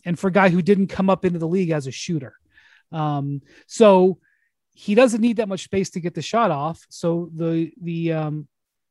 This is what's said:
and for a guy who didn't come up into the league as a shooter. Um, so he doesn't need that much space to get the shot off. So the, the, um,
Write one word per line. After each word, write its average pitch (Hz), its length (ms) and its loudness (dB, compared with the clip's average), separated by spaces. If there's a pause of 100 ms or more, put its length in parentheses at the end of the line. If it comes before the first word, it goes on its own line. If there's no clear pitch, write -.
and 175 140 -4
for 196 100 -2
a 180 40 0
guy 196 160 4
who 180 140 4
didn't 190 260 2
come 190 200 -2
up 190 160 0
into 175 140 -2
the 160 80 -4
league 175 240 -2
as 147 160 -2
a 127 60 -10
shooter. 143 420 -8 (560)
Um, 143 520 -4 (240)
so 190 520 6 (540)
he - 220 -6
doesn't 233 260 4
need 226 160 0
that 214 120 -4
much 190 160 -8
space 196 260 -4
to 185 100 -8
get 170 140 -6
the 156 80 -8
shot 214 280 0
off. 151 380 -6
So 170 460 -4
the, 165 460 -2
the, 165 320 -4
um, 151 360 -4 (420)